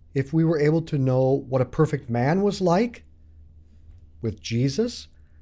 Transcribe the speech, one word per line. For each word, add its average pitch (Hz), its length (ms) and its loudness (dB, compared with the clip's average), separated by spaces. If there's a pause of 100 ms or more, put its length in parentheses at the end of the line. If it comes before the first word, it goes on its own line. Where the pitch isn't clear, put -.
(140)
if 135 180 -2
we 160 140 2
were 160 160 0
able 156 200 2
to 160 160 -4
know 131 520 2
what 131 100 0
a 127 60 2
perfect 151 440 0
man 135 320 0
was 202 200 -2
like 185 420 0 (1160)
with 110 200 -6
Jesus, 139 680 -4 (320)